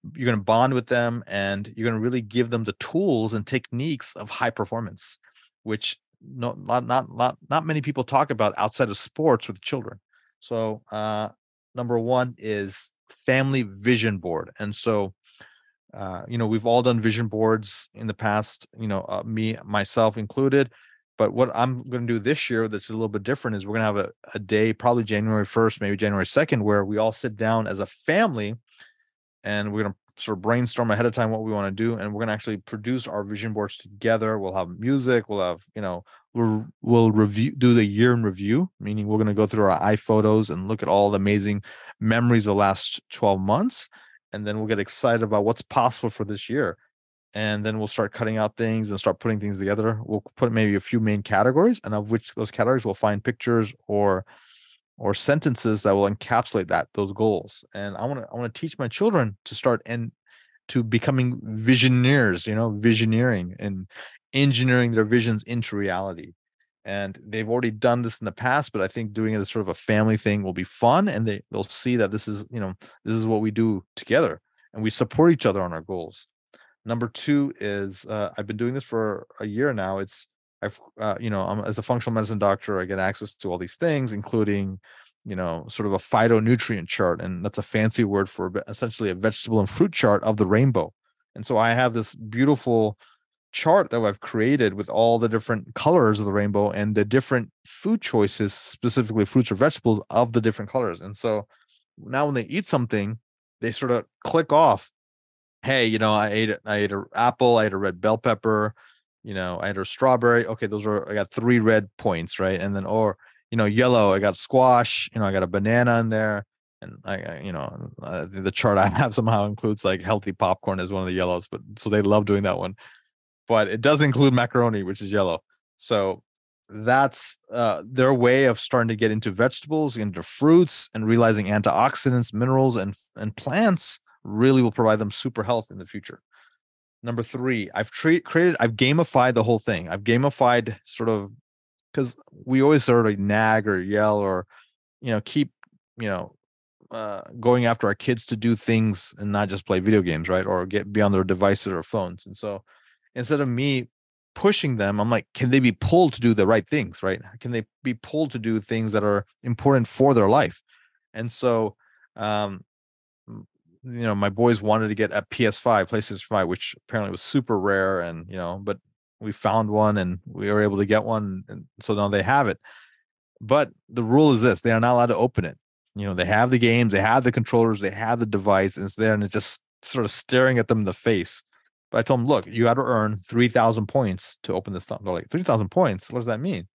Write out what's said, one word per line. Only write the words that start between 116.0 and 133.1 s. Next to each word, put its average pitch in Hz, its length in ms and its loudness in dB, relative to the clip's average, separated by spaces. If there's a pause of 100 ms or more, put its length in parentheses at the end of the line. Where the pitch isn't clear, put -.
in 113 100 0
there. 107 340 -2 (380)
And - 240 -18
I, 98 100 -6
I, 80 240 -12
you 90 120 -10
know, - 380 -10 (120)
uh, 85 240 -8
the, 95 160 -12
the 95 100 -2
chart 104 240 2
I 104 120 6
have 113 260 0
somehow 110 320 2
includes, 104 360 -4
like, 95 200 0
healthy 98 300 -2
popcorn 95 460 -2
as 92 140 -6
one 95 80 -4
of 92 80 -4
the 90 60 -4
yellows, 90 360 -2
but - 120 -12 (160)
so - 100 -8
they 104 140 4
love 104 240 4
doing 101 160 2
that 92 160 -2
one. 92 180 -8 (720)
But 107 200 4
it 110 120 -4
does 143 220 4
include 135 320 4
macaroni, 120 480 0
which 95 180 -8
is 101 120 -8
yellow. 92 300 0 (340)
So 95 460 -2 (460)
that's, 123 720 0 (140)
uh, 107 320 0
their 131 280 2
way 127 340 4
of 113 120 2
starting 117 300 0
to 110 80 -2
get 110 160 2
into 107 180 -2
vegetables, 131 640 -2
into 98 260 -6
fruits, 160 720 4
and 110 120 -4
realizing 113 400 4
antioxidants, 107 880 2
minerals, 131 400 2
and, 101 200 -4 (200)